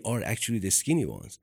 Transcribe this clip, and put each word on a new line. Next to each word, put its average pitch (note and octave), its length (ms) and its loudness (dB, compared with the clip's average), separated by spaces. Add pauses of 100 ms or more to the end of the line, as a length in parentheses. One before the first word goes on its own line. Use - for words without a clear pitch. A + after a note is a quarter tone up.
are A2+ 180 0
actually A#2 380 0
the F#2 100 0
skinny D#3 340 4
ones - 380 -8